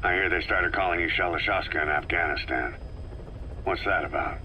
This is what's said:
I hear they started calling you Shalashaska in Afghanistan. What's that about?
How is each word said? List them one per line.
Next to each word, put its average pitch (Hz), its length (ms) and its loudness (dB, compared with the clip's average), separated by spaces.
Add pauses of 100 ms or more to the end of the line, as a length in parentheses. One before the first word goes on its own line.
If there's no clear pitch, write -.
I 90 100 4
hear 95 160 4
they 87 160 2
started 90 280 2
calling 90 260 2
you 82 100 0 (100)
Shalashaska 87 600 0
in 76 80 2
Afghanistan. 73 840 0 (880)
What's 95 220 0
that 92 200 2
about? 76 400 -2